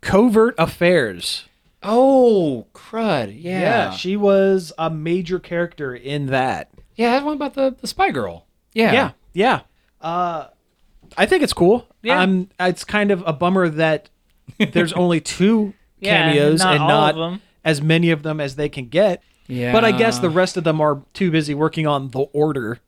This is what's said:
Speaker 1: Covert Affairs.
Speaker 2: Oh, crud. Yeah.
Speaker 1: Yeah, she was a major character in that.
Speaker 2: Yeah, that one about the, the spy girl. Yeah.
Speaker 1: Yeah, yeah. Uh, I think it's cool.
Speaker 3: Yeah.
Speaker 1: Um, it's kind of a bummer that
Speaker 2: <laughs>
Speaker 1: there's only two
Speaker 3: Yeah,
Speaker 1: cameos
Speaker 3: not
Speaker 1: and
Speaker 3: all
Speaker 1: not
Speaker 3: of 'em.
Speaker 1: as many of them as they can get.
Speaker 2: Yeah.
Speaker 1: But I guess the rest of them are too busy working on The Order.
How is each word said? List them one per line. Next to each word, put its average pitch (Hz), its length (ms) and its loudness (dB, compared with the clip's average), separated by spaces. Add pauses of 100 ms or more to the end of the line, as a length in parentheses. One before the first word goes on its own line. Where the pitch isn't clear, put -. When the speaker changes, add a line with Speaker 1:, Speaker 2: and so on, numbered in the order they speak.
Speaker 1:
Covert 220 560 2
Affairs. 156 880 0 (380)
Speaker 2:
Oh, 220 880 2
crud. 156 640 -6
Yeah. 175 220 -8
Speaker 1:
Yeah, 190 320 0
she 180 240 -6
was 196 600 2
a 160 120 -4
major 170 500 -4
character 170 540 -6
in 135 340 -6
that. 127 420 -2 (260)
Speaker 2:
Yeah, 233 160 0
that 277 140 0
one 302 100 -4
about 285 180 -8
the, 269 260 -2
the - 80 -14
spy 381 240 -2
girl. 98 340 -8 (280)
Yeah. 226 200 2
Speaker 1:
Yeah, 226 180 2 (220)
yeah. 196 260 0 (420)
Uh, 170 460 -6 (720)
I 185 80 2
think 349 180 2
it's - 100 -2
cool. 202 320 2 (160)
Speaker 3:
Yeah. 185 200 0
Speaker 1:
Um, 185 280 0 (100)
it's 180 260 -2
kind 208 260 0
of 185 160 0
a 160 60 -2
bummer 175 340 0
that 156 420 -2 (300)
Speaker 2:
<laughs> - 180 -20 (140)
Speaker 1:
there's 170 220 0
only 175 260 0
two 202 540 0 (260)
Speaker 3:
Yeah, 190 320 2
Speaker 1:
cameos 147 280 4
Speaker 3:
not 185 160 2
Speaker 1:
and 151 80 2
Speaker 3:
all 160 60 2
Speaker 1:
not 151 280 4
Speaker 3:
of 165 160 -6
'em. 196 80 -12 (240)
Speaker 1:
as 156 160 0
many 165 300 2
of 151 120 -2
them 156 160 -6
as 139 160 -6
they 147 140 -4
can 135 180 -12
get. 180 340 0 (260)
Speaker 2:
Yeah. 123 260 -4
Speaker 1:
But 220 100 4
I 220 80 4
guess 226 280 0
the 185 100 0
rest 180 260 0
of 175 80 -6
them 156 160 0
are 147 220 0 (120)
too 190 160 -2
busy 151 240 -2
working 156 340 -2
on 135 240 -4
The 127 100 -6
Order. 139 680 -2